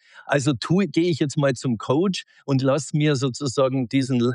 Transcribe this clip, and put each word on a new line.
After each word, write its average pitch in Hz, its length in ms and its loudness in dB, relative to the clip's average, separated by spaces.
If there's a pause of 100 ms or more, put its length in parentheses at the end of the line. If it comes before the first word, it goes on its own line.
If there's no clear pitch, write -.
(240)
also 139 280 0
tue, 175 340 0
gehe 165 240 0
ich 156 80 0
jetzt 151 180 -2
mal 139 180 2
zum 120 240 -4
Coach 175 460 0 (200)
und 135 180 0
lass 139 300 -2
mir 151 240 2
sozusagen 131 720 -2
diesen, 127 460 0